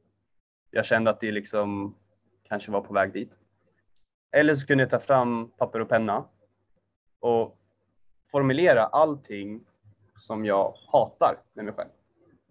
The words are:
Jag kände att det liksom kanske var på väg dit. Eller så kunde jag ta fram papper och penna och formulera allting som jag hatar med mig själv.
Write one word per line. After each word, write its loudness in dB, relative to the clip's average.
Jag -2
kände 2
att -6
det -4
liksom -6
kanske -10
var -2
på -16
väg 0
dit. -10
Eller 4
så -6
kunde 4
jag -4
ta 2
fram 0
papper -4
och -6
penna 0
och -2
formulera 4
allting -2
som -8
jag 0
hatar 0
med -12
mig -10
själv. -10